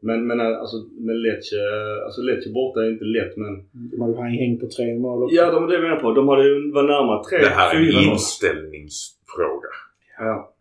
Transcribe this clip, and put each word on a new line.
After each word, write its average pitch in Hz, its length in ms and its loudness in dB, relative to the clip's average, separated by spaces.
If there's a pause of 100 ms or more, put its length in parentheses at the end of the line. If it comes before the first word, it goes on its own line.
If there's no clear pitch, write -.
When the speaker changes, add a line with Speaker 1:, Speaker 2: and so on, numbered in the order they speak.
Speaker 1:
Men, 113 260 -2
men 117 140 0
alltså, 113 360 -2 (280)
men 113 160 -2
Lecce, 104 340 -2 (500)
alltså - 160 -10
Lecce 123 280 -2
borta 127 300 -2
är 113 100 2
inte 113 160 -6
lätt, 107 320 -2
men 104 140 -8 (400)
Speaker 2:
De 117 100 -6
hade 117 300 -2
ju 117 60 -2
hängt 120 240 0
på 120 60 -8 (100)
tre 117 180 -2
mål 123 280 -2
också. 160 120 2
Speaker 1:
Ja, 170 160 6
de, 165 160 2
det 175 120 2
menar 165 160 0
jag 143 60 -4
på. 117 100 2
De 139 160 4
hade 139 200 6
ju 143 240 2
varit 143 180 4
närmare 123 400 2
tre, 185 100 0
Speaker 3:
Det 120 100 8 (100)
här 87 160 4
är - 40 2
en 113 60 6
Speaker 1:
fyra 98 160 4
mål. 101 120 6
Speaker 3:
inställningsfråga. 76 1600 -4 (480)
Speaker 1:
Ja. 110 420 -6